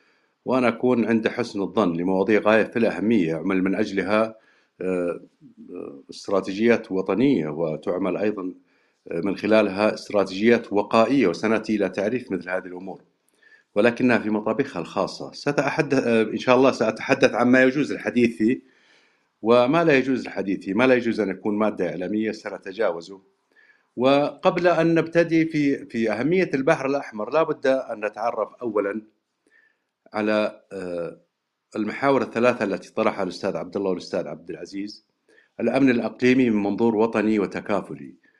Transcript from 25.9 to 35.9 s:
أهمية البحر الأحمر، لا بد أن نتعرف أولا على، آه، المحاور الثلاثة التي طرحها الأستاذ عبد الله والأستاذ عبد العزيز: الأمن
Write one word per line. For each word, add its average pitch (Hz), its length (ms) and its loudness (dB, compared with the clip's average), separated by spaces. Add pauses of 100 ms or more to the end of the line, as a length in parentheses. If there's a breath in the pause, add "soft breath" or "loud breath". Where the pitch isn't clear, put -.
أهمية 160 420 0
البحر 135 320 0
الأحمر، 123 440 -6
لا 151 120 2
بد 151 240 -4
أن 120 380 -2
نتعرف 107 440 -4 (140)
أولا 104 400 -2 (1120)
على، 107 480 0 (120)
آه، 87 480 -8 (560)
المحاور 113 460 0
الثلاثة 117 420 0
التي 95 280 -4
طرحها 107 300 -2
الأستاذ 90 340 -4
عبد 85 200 -8
الله 98 140 -2
والأستاذ 87 380 -4
عبد 82 220 -14
العزيز: 95 560 -12 (540 soft breath)
الأمن 127 300 4